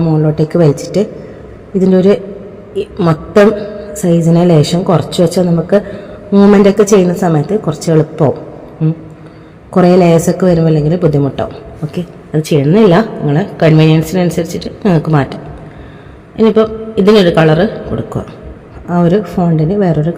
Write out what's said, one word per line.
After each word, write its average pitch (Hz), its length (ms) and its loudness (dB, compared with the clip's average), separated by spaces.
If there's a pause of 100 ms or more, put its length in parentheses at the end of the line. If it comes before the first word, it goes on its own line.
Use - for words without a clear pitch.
മുകളിലോട്ടേക്ക് 156 580 0
വലിച്ചിട്ട് 156 380 0 (760)
ഇതിൻ്റെ 185 260 2
ഒരു 196 100 4 (680)
ഈ - 20 -4 (240)
മൊത്തം 202 420 2 (540)
സൈസിനെ 170 480 2
ലേശം 165 300 2 (100)
കുറച്ച് - 320 -2
വെച്ചാൽ 175 280 0
നമുക്ക് 170 260 0 (560)
മൂവ്മെൻ്റ് 202 380 6
ഒക്കെ 202 120 4 (100)
ചെയ്യുന്ന 180 280 4
സമയത്ത് 165 340 0 (100)
കുറച്ച് 160 280 -6
എളുപ്പമാവും. 156 460 0 (440)
ഉം. 160 80 0 (840)
കുറേ 175 140 4 (120)
ലേയേഴ്സൊക്കെ 170 480 2
വരുമ്പോൾ 165 220 2
അല്ലെങ്കിൽ 151 220 0 (100)
ബുദ്ധിമുട്ടാവും. 143 520 -2 (300)
ഓക്കെ, 180 160 -8 (300)
അത് 156 180 -2
ചെയ്യണമെന്നില്ല, 165 480 4 (220)
നിങ്ങളെ 151 240 0 (180)
കൺവീനിയൻസിനനുസരിച്ചിട്ട് 160 1080 0 (140)
നിങ്ങൾക്ക് 165 320 0
മാറ്റാം. - 260 -2 (1000)
ഇനിയിപ്പം 220 280 2 (340)
ഇതിനൊരു 190 360 4
കളറ് 160 280 2 (240)
കൊടുക്കുക, 110 340 -6 (680)
ആ 175 160 0
ഒരു 190 120 2 (140)
ഫോണ്ടിന് 170 500 0
വേറൊരു 156 340 0